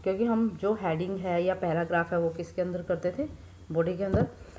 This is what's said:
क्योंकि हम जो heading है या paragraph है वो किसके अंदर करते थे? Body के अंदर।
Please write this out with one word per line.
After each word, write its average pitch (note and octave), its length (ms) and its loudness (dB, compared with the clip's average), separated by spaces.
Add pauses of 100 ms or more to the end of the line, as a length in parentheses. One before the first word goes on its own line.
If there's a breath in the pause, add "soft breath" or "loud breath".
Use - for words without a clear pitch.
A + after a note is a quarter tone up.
क्योंकि F#3+ 220 0
हम A3+ 320 2
जो G3+ 180 0
heading F#3 440 -2
है F3 240 0
या F#3 120 2
paragraph E3+ 580 0
है F3 60 2
वो E3+ 120 2
किसके E3 320 -4
अंदर F3+ 200 -2
करते F3+ 360 0
थे? D4 100 -2 (440 loud breath)
Body E3+ 240 2
के G3 80 -2
अंदर। G3 220 4 (320 loud breath)